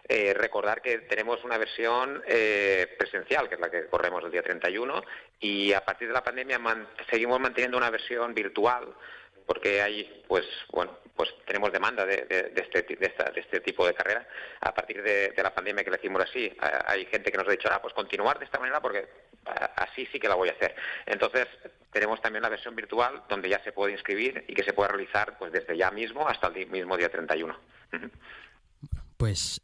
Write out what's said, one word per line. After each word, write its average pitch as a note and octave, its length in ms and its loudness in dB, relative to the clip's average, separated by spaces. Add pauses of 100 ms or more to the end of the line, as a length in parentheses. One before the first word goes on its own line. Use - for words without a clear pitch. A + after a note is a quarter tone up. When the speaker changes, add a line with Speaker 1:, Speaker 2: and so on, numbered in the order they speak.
Speaker 1:
Eh, G2+ 260 4
recordar G#2 480 0
que A#2 160 0
tenemos A2 460 -2
una A#2+ 140 0
versión, A#2+ 680 0
eh, G2+ 720 4
presencial, G#2 500 0
que F2+ 60 -6
es E2 60 -4
la E2+ 100 0
que E2 160 -2
corremos F2 380 0
el E2+ 80 -8
día F2 100 0
treinta F2 260 0
y F#2+ 100 -2
uno, C#3 240 -4 (360)
y G2+ 340 2
a F#2+ 120 2
partir A2+ 240 -4
de A#2 60 0
la B2+ 100 0
pandemia B2+ 340 -2
man-, A2+ 300 -2 (200)
seguimos A#2+ 300 4
manteniendo B2 400 0
una A#2+ 120 4
versión A#2 440 -2
virtual, A2 540 2 (580)
porque G2+ 360 2
hay, G#2 440 -2
pues, F#2 200 2 (260)
bueno, - 260 -2 (160)
pues - 140 2 (180)
tenemos G2+ 240 0
demanda G2 360 2
de, G2 180 2
de, - 260 2
de - 120 -2
este F2 200 2
ti-, - 140 -6
de F#2+ 100 2
esta, - 240 0
de - 100 -6
este F2+ 200 -4
tipo F#2 260 2
de F2 80 4
carrera. G#2 320 0 (340)
A - 140 0
partir G#2 280 -4
de, G2+ 280 2
de F#2+ 120 0
la F#2+ 120 0
pandemia G2+ 300 0
que G2 60 -6
le F#2 80 0
hicimos F#2+ 240 0
así, A2+ 280 -2 (100)
a-, C#2+ 300 0
hay F#2+ 160 0
gente G#2 240 -2
que F#2+ 80 -2
nos F#2+ 80 0
ha G2+ 40 4
dicho, G2 200 2
"Ah, - 100 2
pues - 140 -8
continuar G#2+ 440 0
de C#3 80 -12
esta - 120 -4
manera C3 220 -2
porque G#2 260 -2 (380)
a-, - 320 -2
así B2+ 340 -4
sí C#3 80 -4
que A2 100 2
la G2 60 4
voy F2+ 140 4
a E2 40 2
hacer". - 220 -2 (300)
Entonces, G#2+ 420 2 (460)
tenemos G#2+ 300 2
también A2 200 -2
la A#2 60 2
versión A2+ 260 -6
virtual A#2 540 0
donde F#2 220 -2
ya G2 120 2
se G#2+ 80 -8
puede G2+ 220 0
inscribir A2 560 -2
y - 60 -8
que G2 100 2
se G2+ 80 2
puede G2+ 160 4
realizar, G2+ 500 0
pues, E2+ 140 -8
desde F2 240 0
ya F#2 140 4
mismo A2+ 360 -2
hasta A2+ 220 0
el E2+ 60 -6
di-, F#2 120 -6
mismo F2+ 300 -2
día E2+ 140 2
treinta D#2+ 260 -2
y D#2+ 60 -2
uno. D#2+ 180 -8 (320)
Ujú. E2 180 -8 (1080)
Speaker 2:
Pues, - 460 0